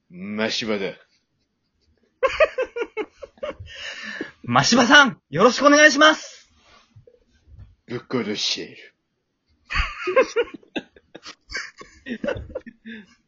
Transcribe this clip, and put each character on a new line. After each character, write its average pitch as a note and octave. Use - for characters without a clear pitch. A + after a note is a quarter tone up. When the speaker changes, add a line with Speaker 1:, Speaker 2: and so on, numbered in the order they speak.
Speaker 1:
真 G#2
柴 G#2+
だ。 F#2+
Speaker 2:
<laughs> F2
真 B2
柴 A#3+
さ C#4+
ん、 A3
よ D#3
ろ B3
し -
く C4
お D4
願 D4+
い D4+
し C4+
ま D#4
す。 -
Speaker 1:
ぶ B2
っ -
殺 G#2+
し -
て G2
い D#2
る。 -